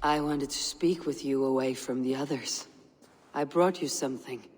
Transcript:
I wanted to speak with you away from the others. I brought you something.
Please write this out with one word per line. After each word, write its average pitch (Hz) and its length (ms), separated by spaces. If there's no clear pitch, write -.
I 151 200
wanted 147 280
to - 80
speak - 480
with 139 200
you 135 180
away 131 300
from 127 300
the 131 120
others. 143 520
I 143 100
brought 170 380
you 156 60
something. 131 540